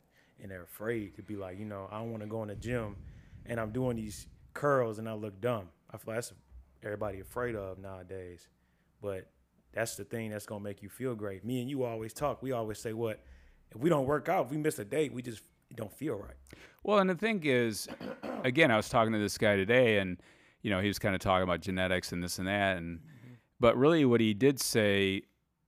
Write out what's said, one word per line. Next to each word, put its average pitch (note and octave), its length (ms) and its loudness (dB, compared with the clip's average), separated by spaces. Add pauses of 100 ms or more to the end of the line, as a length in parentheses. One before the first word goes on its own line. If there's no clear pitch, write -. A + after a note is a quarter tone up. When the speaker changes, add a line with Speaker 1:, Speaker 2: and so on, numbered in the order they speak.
(400)
Speaker 1:
and G2 100 -16
they're F#2 140 -12
afraid G#2+ 520 -6
to G#2+ 60 -16
be G#2+ 140 -10
like, F#2+ 220 -10
you G#2+ 60 -10
know, G2 260 -10
"I G#2+ 100 -8
don't A#2 100 -8
wanna G#2+ 160 -8
go A2 160 -6
in G#2 60 -6
the G2+ 80 -10
gym A2 400 -4 (500)
and A#2 140 -4
I'm A2 100 -4
doing B2 260 -2
these G#2+ 300 -10 (260)
curls B2 460 0
and A2 100 -8
I A2+ 60 -6
look G#2 260 -10
dumb." G#2+ 300 -2 (200)
I - 60 -12
feel A2 180 -10
like - 20 -6
that's A#2+ 160 -6 (500)
everybody G#2 380 -6
afraid A#2+ 340 -6
of F#2+ 240 -8
nowadays. F#2 720 -14 (520)
But G2 300 -8 (420)
that's A2+ 240 -2
the G#2 80 -10
thing A2+ 260 -6
that's G#2+ 160 -8
gonna G#2 180 -10
make G2+ 180 -10
you G2 60 -14
feel B2 260 -6
great. G2 300 -8
Me B2 160 -4
and B2 100 -6
you C3 140 -2
always A2+ 280 -6
talk. C#3+ 300 -4
We C3 100 -4
always A2 260 -4
say, A2+ 140 -6
"What? A2+ 300 -4 (480)
If - 100 -18
we D3+ 80 2
don't C#3+ 180 4
work D3 220 0
out, E3+ 180 2
if A#2+ 40 -8
we D#3 80 -4
miss D3+ 220 0
a G#2 40 -8
date, C#3 280 -2
we B2 100 -8
just, A#2+ 200 -12 (280)
it B2 60 -20
don't A2 160 -8
feel B2+ 240 -6
right." - 200 -12 (460)
Speaker 2:
Well, G3+ 160 4
and F#3+ 100 6
the F#3 60 2
thing G#3 300 -2
is, A#2+ 440 2 (280)
<clears throat> - 280 -6
again, C3 280 6
I A2 40 8
was G#2+ 120 2
talking A2+ 240 4
to G#2+ 60 2
this G2+ 200 0
guy G#2 180 6
today, A2 420 6
and, F#2 220 -2 (420)
you A2 80 -2
know, F#2+ 100 2
he G2+ 80 2
was G2 100 0
kinda F#2+ 200 0
talking F#2 260 4
about F2 160 0
genetics F#2 520 0
and F2 100 -2
this F2+ 160 -6
and F#2 100 -4
that, G2 280 2
and E2+ 240 -8
Speaker 1:
Mm-hmm. B2 340 -20 (260)
Speaker 2:
but A#2 160 8
really D3 280 6
what A#2 160 6
he A2 140 4
did C3 260 4
say, G2 640 4 (460)